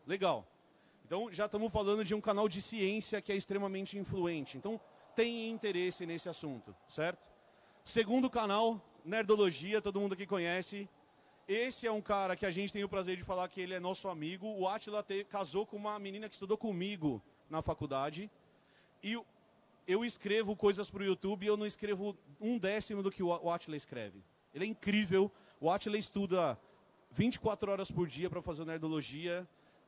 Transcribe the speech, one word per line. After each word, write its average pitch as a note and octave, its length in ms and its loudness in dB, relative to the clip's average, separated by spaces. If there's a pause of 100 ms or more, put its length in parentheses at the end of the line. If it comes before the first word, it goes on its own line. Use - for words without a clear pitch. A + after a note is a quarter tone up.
Legal. E3+ 400 2 (600)
Então, G3+ 280 -2
já G#3 160 0
tamo G#3+ 200 0
falando G#3 360 4
de F3+ 80 0
um G#3+ 80 0
canal G#3 280 4
de F#3 120 -2
ciência G#3 640 -2
que - 80 -6
é G3 60 2
extremamente G3 600 -2
influente. E3+ 600 -2
Então, G#3+ 240 -4 (340)
tem A#3 360 2
interesse F3+ 540 -2
nesse E3 240 -6
assunto, C3 460 -8 (140)
certo? E3+ 360 -2 (600)
Segundo A#3+ 440 4
canal, A3 560 2 (200)
Nerdologia, G3+ 760 4
todo G3+ 200 -2
mundo G3 140 0
aqui F#3+ 120 -8
conhece. F#3 640 -2 (580)
Esse A#3 400 0
é A3 60 2
um G#3+ 100 -2
cara G3 320 2
que G3+ 100 -6
a F#3+ 60 2
gente F#3+ 220 -2
tem G3+ 100 -2
o G3 60 -2
prazer F#3 280 -2
de - 60 -8
falar F#3 260 -2
que F#3+ 120 -10
ele F3+ 120 -4
é F#3 60 -4
nosso F#3 300 -4
amigo. F3 400 -6
O G3 180 -2
Átila G#3 340 -2
te-, G3+ 240 -4
casou G3 400 -2
com G#3 120 -12
uma G#3 200 -4
menina G3+ 320 -8
que - 60 -14
estudou G3+ 240 0
comigo F3+ 640 0 (260)
na D#3 140 -2
faculdade. D3+ 680 -2 (720)
E G#3+ 160 -4
o, A3+ 80 -8 (640)
eu G#3 180 4
escrevo G#3 520 2
coisas G3+ 340 4
pro G3 140 -4
YouTube F#3+ 400 2
e - 20 2
eu G#3 100 4
não G#3 80 -2
escrevo G3+ 520 -2 (240)
um A#3 180 2
décimo G3+ 420 0
do G3 120 0
que F#3+ 100 -4
o, F3 60 4
o E3+ 200 0
Átila E3 280 -2
escreve. G#2 480 -10 (280)
Ele D#3+ 120 -4
é - 20 -2
incrível. G3+ 640 4 (300)
O D#3+ 100 4
Átila G#3 260 0
estuda F3+ 640 2 (540)
vinte A#3 240 2
e - 20 -8
quatro G#3 320 0
horas G3 220 -2
por E3+ 160 0
dia D3+ 200 -4
pra F3 140 -4
fazer D#3+ 200 -6
o D#3 40 -6
Nerdologia. D#3+ 800 -4 (400)